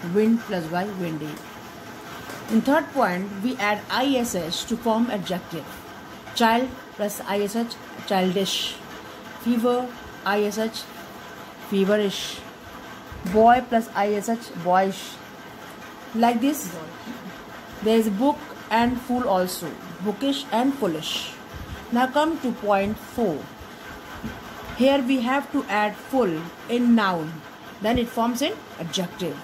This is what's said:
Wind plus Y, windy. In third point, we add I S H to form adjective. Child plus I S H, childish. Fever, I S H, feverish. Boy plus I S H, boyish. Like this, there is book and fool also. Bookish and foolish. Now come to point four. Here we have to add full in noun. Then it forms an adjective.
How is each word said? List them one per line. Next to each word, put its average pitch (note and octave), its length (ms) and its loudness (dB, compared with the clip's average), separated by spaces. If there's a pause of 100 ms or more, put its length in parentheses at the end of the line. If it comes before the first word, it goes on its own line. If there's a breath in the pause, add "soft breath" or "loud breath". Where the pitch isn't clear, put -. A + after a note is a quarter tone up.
(160)
Wind A3 260 6
plus F#3 300 -4
Y, F3+ 140 0 (160)
windy. D#3 340 -4 (1120)
In A3 120 6
third C#4+ 320 4
point, G3 340 2 (160)
we B3+ 140 0
add G#3 320 2
I C4 260 4
S A#3+ 200 2
H F3 300 -2
to A3+ 120 -2
form A#3 340 2
adjective. F3 540 -4 (720)
Child A#3+ 340 6 (260)
plus G#3 260 -4
I G3+ 200 0
S G3+ 160 0
H, A#3 180 -2 (320)
childish. F#3+ 680 2 (640)
Fever, B3 460 4 (380)
I G#3 180 4
S G#3 140 0
H, A3 260 -2 (840)
feverish. G3+ 680 2 (960)
Boy A#3 340 10
plus A3+ 260 2
I G#3 200 2
S G3+ 160 -2
H, A#3 200 -2 (140)
boyish. F#3 500 2 (1040)
Like A#3 260 4
this, B3+ 340 0 (1080)
there A3 140 6
is A3 120 6
book C4 280 4 (320)
and A#3+ 320 4
fool B3 260 0
also. F#3 420 2 (340)
Bookish C4+ 480 0
and B3+ 220 4
foolish. - 600 -2 (580)
Now B3 160 4
come D4+ 320 2
to B3 120 0
point G3+ 460 2
four. F#3+ 400 0 (1400)
Here C4+ 240 6
we B3+ 200 2
have C4+ 300 0
to C#4 180 0
add G#3 260 2
full F#3+ 460 0 (280)
in A#3+ 260 6
noun. F3+ 360 2 (500)
Then A3+ 160 2
it A#3 120 2
forms A#3+ 320 0
an E4+ 120 0 (260)
adjective. E3+ 640 -4